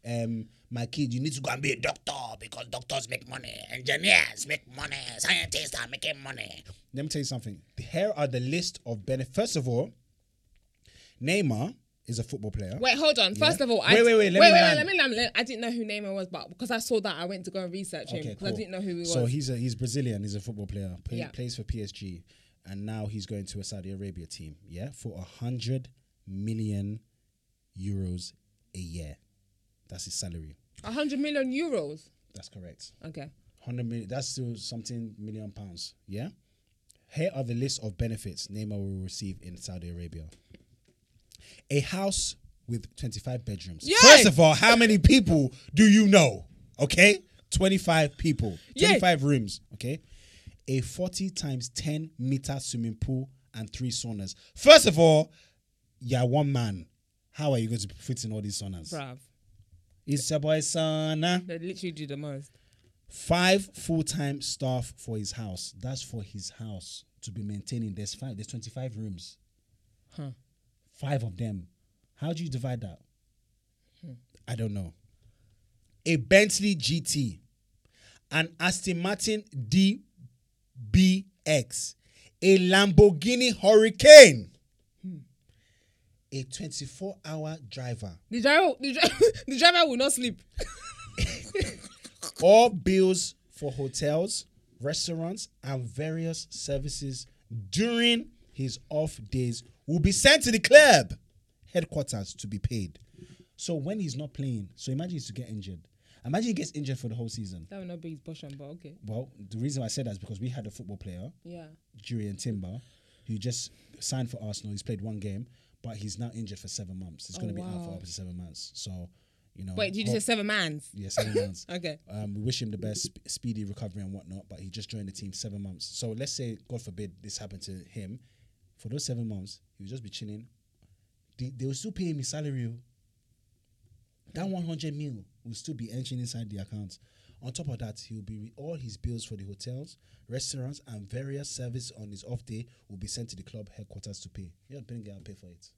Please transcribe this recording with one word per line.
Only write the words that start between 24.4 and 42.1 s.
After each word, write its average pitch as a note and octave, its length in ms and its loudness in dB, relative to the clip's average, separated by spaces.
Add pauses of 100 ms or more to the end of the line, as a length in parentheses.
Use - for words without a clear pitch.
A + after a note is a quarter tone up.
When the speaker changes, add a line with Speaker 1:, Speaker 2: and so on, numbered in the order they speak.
Speaker 1:
Yeah, F2+ 220 -10
for A2+ 260 -14
a F#2 60 -12
hundred B2 680 -6 (380)
million G#2 720 -6 (800)
euros F#2 540 -6 (420)
a F#2 40 -16
year. E2 380 -12 (720)
That's F#2 180 -14
his F2+ 80 -12
salary. E2 420 -10 (280)
Speaker 2:
A G#3 60 -10
hundred C#4 300 -2
million C#4 320 -2
euros? A3 560 -4 (260)
Speaker 1:
That's - 140 -18
correct. - 440 -20 (120)
Speaker 2:
Okay. D3 260 -14 (300)
Speaker 1:
Hundred A#2+ 260 -8
million, A2+ 220 -8
that's B2+ 200 -8
still A#2+ 280 -8
something A2+ 600 -12
million G#2+ 340 -12
pounds, F#2+ 420 -14 (140)
yeah? A2 220 -8 (840)
Here D#3+ 220 -2
are C3+ 100 -4
the A#2+ 100 -4
list C3 300 -4
of G2+ 120 -8
benefits A2+ 520 -6
Neymar G#2 220 -8
will G2 340 -6
receive F#2+ 380 -10
in F2 140 -14
Saudi F2 340 -12
Arabia. E2+ 340 -12 (1500)
A C#3+ 100 2
house F#3+ 560 -4 (300)